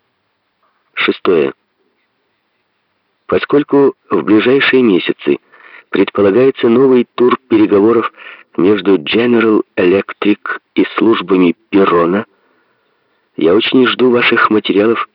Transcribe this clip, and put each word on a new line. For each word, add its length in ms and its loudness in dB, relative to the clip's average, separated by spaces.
Шестое. 580 -4
Поскольку 680 0
в 140 -4
ближайшие 600 2
месяцы 540 -2
предполагается 760 0
новый 480 2
тур 220 0
переговоров 640 2
между 420 0
General 680 0
Electric 840 -2
и 80 0
службами 600 0
Перрона, 560 0
я 180 0
очень 340 0
жду 220 0
ваших 400 0
материалов 640 -2